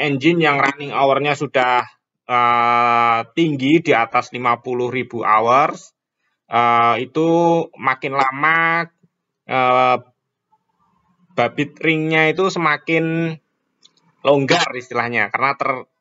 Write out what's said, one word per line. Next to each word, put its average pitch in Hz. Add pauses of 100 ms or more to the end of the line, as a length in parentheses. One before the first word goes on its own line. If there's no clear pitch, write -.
engine 147
yang 143
running 139
hour-nya 135
sudah, 123 (400)
eh, 120 (200)
tinggi 147
di 147
atas 117
lima 123
puluh 123
ribu 120
hours. 117 (560)
Eh, 117
itu 165 (160)
makin 135
lama, 165 (560)
eh, 127 (1400)
babit 139
ringnya 156
itu 185
semakin 165 (880)
longgar 143
istilahnya 120
karena 135
ter-, 131 (140)